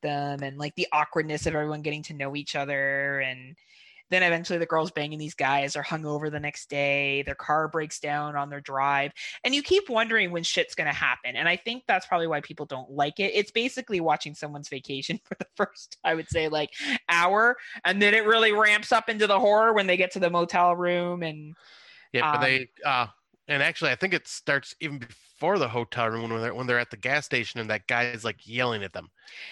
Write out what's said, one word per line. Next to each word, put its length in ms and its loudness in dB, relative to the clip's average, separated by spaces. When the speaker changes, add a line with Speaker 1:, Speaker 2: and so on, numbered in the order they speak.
Speaker 1:
them, 420 -4
and, 160 -8
like, 160 -8
the 180 -2
awkwardness 540 0
of 80 -2
everyone 280 -4
getting 200 -6
to 120 -14
know 200 -6
each 200 -8
other, 640 -2
and 360 -8
then 140 2
eventually 360 0
the 60 0
girls 260 0
banging 280 -6
these 160 -8
guys 400 0
are 80 -6
hungover 480 -4
the 80 -4
next 300 -10
day. 540 0
Their 120 -6
car 320 0
breaks 320 -4
down 360 -4
on 140 -4
their 120 -10
drive. 500 0
And 120 0
you 80 0
keep 260 2
wondering 420 2
when 120 -4
shit's 320 0
gonna 180 0
happen. 420 -2
And 120 0
I 100 4
think 300 -8
that's 200 2
probably 200 2
why 140 0
people 240 -12
don't 260 -12
like 280 0
it. 160 0
It's 160 0
basically 500 -2
watching 340 0
someone's 340 -12
vacation 500 -6
<laughs> 60 -20
for 100 -10
the 200 -12
first, 480 -6
I 120 0
would 140 -6
say, 200 0
like, 220 -2
hour. 480 4
And 160 2
then 140 6
it 100 4
really 260 6
ramps 400 4
up 180 4
into 180 2
the 120 6
horror 340 6
when 140 4
they 100 4
get 160 2
to 60 -4
the 120 2
motel 440 4
room 480 0
and, 320 -10
Speaker 2:
Yeah, 180 2
but 80 2
Speaker 1:
um, 20 2
Speaker 2:
they, 280 2
uh, 220 2
and 160 0
actually, 280 0
I 40 2
think 180 -2
it 140 -2
starts 520 -4
even 200 -8
before 600 -2
the 100 0
hotel 400 -2
room 200 -4
when 120 -4
they're, 140 -4
when 120 -6
they're 120 4
at 120 -4
the 60 -14
gas 280 -2
station 340 -4
and 100 -6
that 180 -2
guy 180 2
is, 180 -6
like, 240 -6
yelling 360 -2
at 100 -10
them. 160 -12